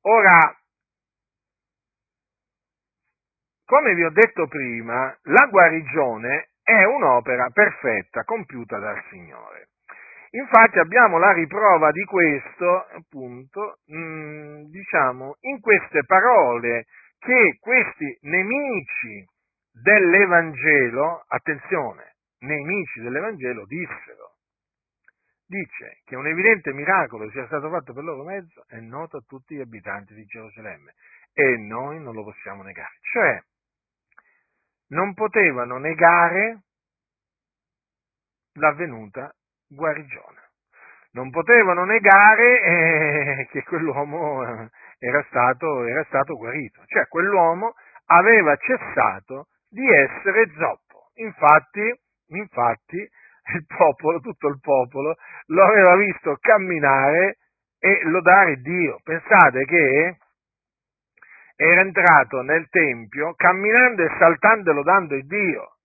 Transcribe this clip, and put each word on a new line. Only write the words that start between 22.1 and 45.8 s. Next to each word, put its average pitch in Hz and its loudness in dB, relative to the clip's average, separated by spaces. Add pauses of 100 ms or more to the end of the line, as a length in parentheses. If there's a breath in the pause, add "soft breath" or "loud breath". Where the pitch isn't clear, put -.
nemici 147 -8
dell'Evangelo 127 -10
dissero. - -16 (1120)
Dice 170 -14
che 131 -16
un 135 -10
evidente 175 -2
miracolo 143 -4
sia 127 -12
stato 147 -8
fatto 156 -10
per 131 -16
loro 147 -12
mezzo 180 -16
è 117 -20
noto 139 -16
a 117 -20
tutti 139 -20
gli 139 -14
abitanti 104 -16
di 107 -20
Gerusalemme 104 -20 (400 soft breath)
e 131 0
noi 123 -12
non 123 -16
lo 110 -14
possiamo 101 -18
negare. - -20
Cioè, 151 -2 (1500)
non 185 -4
potevano 165 -2
negare 175 0 (1900)
l'avvenuta 143 -4 (440)
guarigione. 147 -10 (720 soft breath)
Non 131 -12
potevano 180 2
negare, 214 6
eh, 151 0
che 139 -10
quell'uomo, 147 -6
eh, 113 -12 (300 soft breath)
era 131 -2
stato, 127 -2